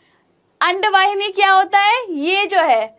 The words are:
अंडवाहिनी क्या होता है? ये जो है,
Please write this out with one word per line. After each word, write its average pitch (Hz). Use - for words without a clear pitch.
अंडवाहिनी 392
क्या 392
होता 392
है? 427
ये 359
जो 370
है, 226